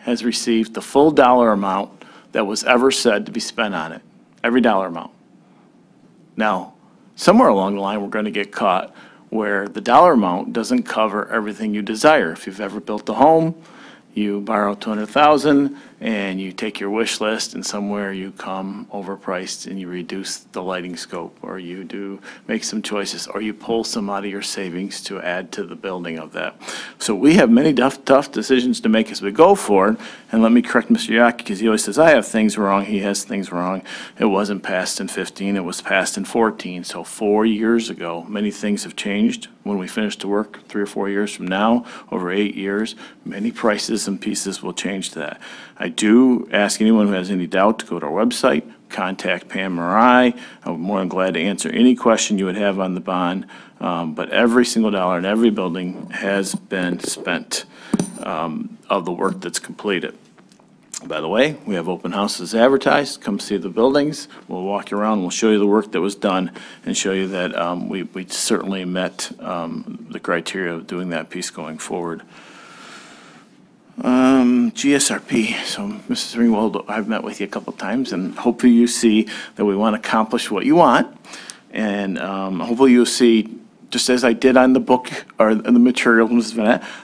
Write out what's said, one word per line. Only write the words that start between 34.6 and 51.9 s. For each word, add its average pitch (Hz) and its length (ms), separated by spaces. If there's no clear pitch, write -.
passed 92 380
in 95 80
fifteen, 98 480
it 92 80
was 90 160
passed 95 360
in 98 80
fourteen. 101 600
So - 180
four 107 420
years 113 460
ago, 85 380
many 104 240
things 104 320
have 87 100
changed. 208 540
When 202 140
we 90 100
finish 110 280
the - 120
work 110 400
three 107 120
or 101 60
four 101 240
years 101 240
from 90 140
now, 113 360
over 90 180
eight 101 240
years, 101 400
many 104 260
prices 107 560
and 98 140
pieces 98 420
will 90 100
change 95 380
that. 76 300
I 90 100
do 117 640
ask 101 280
anyone 110 260
who 101 60
has 92 180
any 90 160
doubt 98 340
to - 60
go 87 120
to 76 80
our 71 60
website, 123 500
contact 92 600
Pam 95 300
or 87 180
I. 123 380
I'm 82 160
more 98 200
than 92 80
glad 92 260
to 82 60
answer 87 280
any 120 260